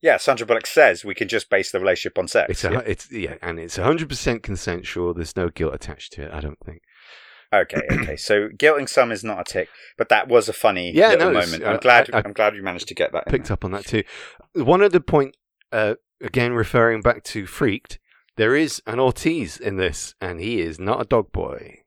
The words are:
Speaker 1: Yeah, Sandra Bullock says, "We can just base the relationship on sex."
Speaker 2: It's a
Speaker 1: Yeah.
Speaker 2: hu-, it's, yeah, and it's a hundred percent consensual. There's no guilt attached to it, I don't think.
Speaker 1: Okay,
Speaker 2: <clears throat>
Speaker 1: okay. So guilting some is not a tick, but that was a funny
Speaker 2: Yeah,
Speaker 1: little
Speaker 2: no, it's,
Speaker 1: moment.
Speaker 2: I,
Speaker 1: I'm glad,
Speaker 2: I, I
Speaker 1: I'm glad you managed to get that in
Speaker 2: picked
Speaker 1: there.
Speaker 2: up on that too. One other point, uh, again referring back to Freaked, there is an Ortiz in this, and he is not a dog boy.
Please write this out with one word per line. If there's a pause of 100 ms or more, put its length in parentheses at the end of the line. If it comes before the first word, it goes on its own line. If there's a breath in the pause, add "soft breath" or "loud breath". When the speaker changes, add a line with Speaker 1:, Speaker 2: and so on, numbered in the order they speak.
Speaker 1:
Yeah,
Sandra
Bullock
says,
"We
can
just
base
the
relationship
on
sex."
Speaker 2:
It's
a
Speaker 1:
Yeah.
Speaker 2:
hu-,
it's,
yeah,
and
it's
a
hundred
percent
consensual.
There's
no
guilt
attached
to
it,
I
don't
think. (720 soft breath)
Speaker 1:
Okay,
Speaker 2:
<clears throat>
Speaker 1:
okay.
So
guilting
some
is
not
a
tick, (280 loud breath)
but
that
was
a
funny
Speaker 2:
Yeah,
Speaker 1:
little
Speaker 2:
no,
it's,
Speaker 1:
moment.
Speaker 2:
I,
Speaker 1:
I'm
glad,
Speaker 2:
I,
I
Speaker 1:
I'm
glad
you
managed
to
get
that
in
Speaker 2:
picked
Speaker 1:
there.
Speaker 2:
up
on
that
too. (520 loud breath)
One
other
point, (340)
uh, (260)
again
referring
back
to
Freaked, (380)
there
is
an
Ortiz
in
this,
and
he
is
not
a
dog
boy.